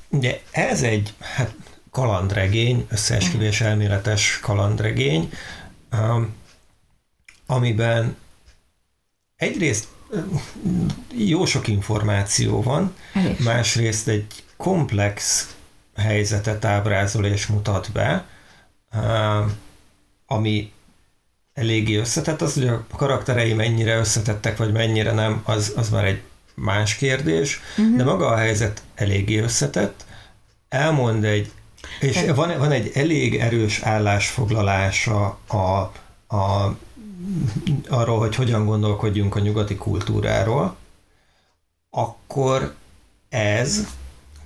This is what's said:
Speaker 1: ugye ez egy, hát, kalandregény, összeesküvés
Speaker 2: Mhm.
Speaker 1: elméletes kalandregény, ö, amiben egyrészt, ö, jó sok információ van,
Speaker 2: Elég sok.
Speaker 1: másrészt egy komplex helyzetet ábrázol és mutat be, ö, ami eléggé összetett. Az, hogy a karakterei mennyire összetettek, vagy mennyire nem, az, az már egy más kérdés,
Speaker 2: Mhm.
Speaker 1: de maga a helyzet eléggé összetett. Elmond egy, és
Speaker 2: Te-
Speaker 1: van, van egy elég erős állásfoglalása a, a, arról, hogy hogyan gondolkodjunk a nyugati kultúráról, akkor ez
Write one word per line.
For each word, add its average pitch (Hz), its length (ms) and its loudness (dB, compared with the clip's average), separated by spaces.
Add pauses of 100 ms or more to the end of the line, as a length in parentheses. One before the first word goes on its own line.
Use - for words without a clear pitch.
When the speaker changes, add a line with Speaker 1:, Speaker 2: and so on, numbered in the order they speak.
Speaker 1:
ugye 131 320 0 (100)
ez 180 320 0
egy, 107 360 0
hát, - 360 -4 (360)
kalandregény, 107 1000 2
összeesküvés 110 680 0
Speaker 2:
Mhm. 110 100 2
Speaker 1:
elméletes 104 720 0
kalandregény, 110 880 0 (600)
ö, 113 320 0 (1200)
amiben 117 720 2 (1200)
egyrészt, 165 520 -2 (220)
ö, 208 100 -4 (960)
jó 190 280 2
sok - 220 -2
információ 107 960 0
van, 156 320 0 (200)
Speaker 2:
Elég 185 240 2
sok. 123 80 0
Speaker 1:
másrészt 117 640 0
egy 107 360 -2 (140)
komplex 104 920 0 (480)
helyzetet 104 720 0
ábrázol 101 600 2
és 101 220 0
mutat 104 460 0
be, 139 320 0 (680)
ö, 107 460 2 (880)
ami 107 440 0 (840)
eléggé 113 420 0
összetett. 151 460 -2
Az, 151 120 0
hogy 127 140 2
a 117 180 -2 (100)
karakterei 120 580 0
mennyire 113 440 2
összetettek, 107 600 -2
vagy 110 140 0
mennyire 110 400 2
nem, 110 340 0
az, 107 300 -2
az 110 140 0
már 107 160 2
egy 98 160 0 (340)
más 104 400 0
kérdés, 151 640 0 (180)
Speaker 2:
Mhm. 220 200 4
Speaker 1:
de 123 60 2
maga 160 240 2
a 113 100 2
helyzet 110 440 0 (140)
eléggé 104 440 0
összetett. 143 640 -2 (640)
Elmond 131 540 0
egy, 104 280 0 (480)
és 135 160 2
Speaker 2:
Te- 185 180 2
Speaker 1:
van, 160 240 0
van 147 140 2
egy 117 220 0
elég 139 420 2
erős 117 460 2
állásfoglalása 101 1600 0 (100)
a, 98 440 0 (440)
a, 98 400 0 (1120)
arról, 117 300 2
hogy 107 160 0
hogyan 117 300 2
gondolkodjunk 104 720 2
a 107 40 0
nyugati 104 360 0
kultúráról, 107 1000 0 (1120)
akkor 131 840 -2 (540)
ez 110 580 0 (580)